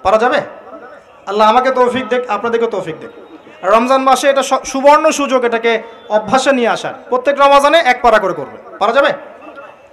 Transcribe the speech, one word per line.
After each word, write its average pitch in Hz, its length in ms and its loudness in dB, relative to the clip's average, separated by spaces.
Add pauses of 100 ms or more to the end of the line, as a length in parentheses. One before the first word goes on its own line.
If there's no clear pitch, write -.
পারা 208 140 2
যাবে? 254 240 0 (840)
আল্লাহ 214 220 2
আমাকে 254 220 2
তৌফিক 247 360 -2
দেখ, 247 220 -4
আপনাদেরকে 226 380 -2
তৌফিক 180 320 -8
দেখ। 120 100 -16 (540)
রমজান 240 380 2
মাসে 269 280 2
এটা 269 140 0
স-, 262 220 -4
সুবর্ণ 294 460 2
সুযোগ 262 340 -2
এটাকে 226 360 -2 (280)
অভ্যাসে 214 420 0
নিয়ে 247 160 0
আসার। 165 260 -4 (160)
প্রত্যেক 269 300 -2
রমাজানে 285 380 4
এক 254 240 0
পারা 220 180 4
করে 185 140 -2
করবে। - 440 -14
পারা 220 160 -2
যাবে? 277 200 2 (800)